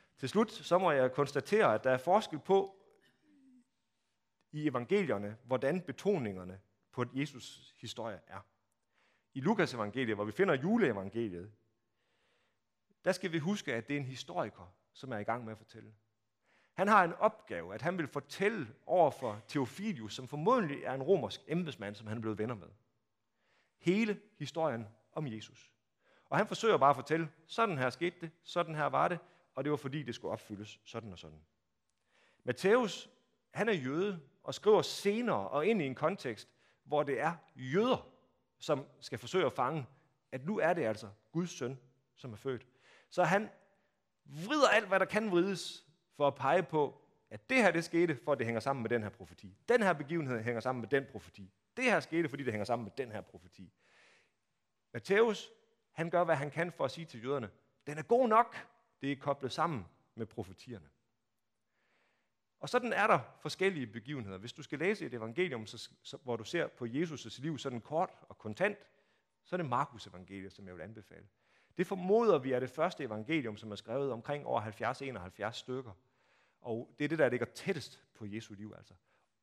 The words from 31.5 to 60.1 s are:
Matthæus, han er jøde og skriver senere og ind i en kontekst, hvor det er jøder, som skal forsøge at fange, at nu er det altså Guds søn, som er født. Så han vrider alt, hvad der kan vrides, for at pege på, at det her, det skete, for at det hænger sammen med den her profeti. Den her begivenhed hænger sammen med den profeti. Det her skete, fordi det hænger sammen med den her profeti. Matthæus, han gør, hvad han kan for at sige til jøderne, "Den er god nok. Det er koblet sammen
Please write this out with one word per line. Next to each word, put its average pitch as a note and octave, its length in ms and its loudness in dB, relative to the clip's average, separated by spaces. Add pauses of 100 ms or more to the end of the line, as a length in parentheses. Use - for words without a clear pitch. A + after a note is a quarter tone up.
Matthæus, G3 640 4 (400)
han G3 180 -2
er A3+ 40 4
jøde E3+ 480 0 (220)
og C3+ 120 -6
skriver G3 280 8
senere G3+ 640 0
og D3+ 180 0
ind G#3+ 160 2
i C#3 40 0
en C3 80 -4
kontekst, C#3+ 540 -4 (340)
hvor D3 200 2
det C#3 180 0
er D#3+ 160 0 (200)
jøder, E3 560 0 (460)
som C#3 280 0 (140)
skal - 180 -10
forsøge D#3+ 280 0
at A#2+ 60 2
fange, C3+ 340 -2 (460)
at C3 120 -8
nu G3+ 140 -4
er E3 140 4
det E3+ 120 0
altså G#2+ 260 -4 (220)
Guds E3+ 180 -2
søn, C3+ 280 -6 (380)
som B2+ 160 -12
er G#2 40 -12
født. B2+ 300 -8 (440)
Så F3 140 4
han G3 260 2 (760)
vrider G#3 440 4
alt, G#3 200 6
hvad F#3 120 4
der F#3 60 2
kan G#3+ 240 0
vrides, F3 560 0 (300)
for D3 100 2
at C3+ 80 2
pege E3+ 280 4
på, D3 400 0 (280)
at - 200 -10
det C4 60 4
her, G#3 140 8
det E3 140 2
skete, E3+ 320 4
for D3 160 0
at B2+ 60 2
det A#2 80 0
hænger A#2 140 0
sammen C#3 220 -2
med A2 80 0
den A#2 120 2
her G2+ 80 -4
profeti. - 460 -18 (120)
Den A#3+ 140 6
her F#3+ 100 4
begivenhed C#3+ 500 -2
hænger A#2 180 -2
sammen B2+ 200 -2
med G#2+ 80 -8
den C#3 240 2
profeti. - 400 -16 (240)
Det B3+ 80 -2
her G3+ 160 6
skete, D#3+ 280 0
fordi C#3 160 -6
det A#2+ 80 0
hænger G#2 120 0
sammen A#2+ 200 0
med G2+ 140 -12
den A#2+ 140 -4
her G#2 80 -6
profeti. F2+ 520 -18 (1200)
Matthæus, G3+ 580 2 (400)
han E3 200 -4
gør, F3 140 4
hvad D#3+ 120 4
han C#3+ 140 -2
kan E3 220 -4
for D3+ 120 -4
at B2+ 60 0
sige E3 140 -10
til A#2 200 -14
jøderne, B2+ 260 -2 (360)
"Den D3 120 -8
er D#3 40 -6
god A#3+ 260 4
nok. A3+ 280 4 (440)
Det C#3 120 -2
er C3+ 40 -4
koblet C#3 360 -4
sammen D#3 340 -2 (280)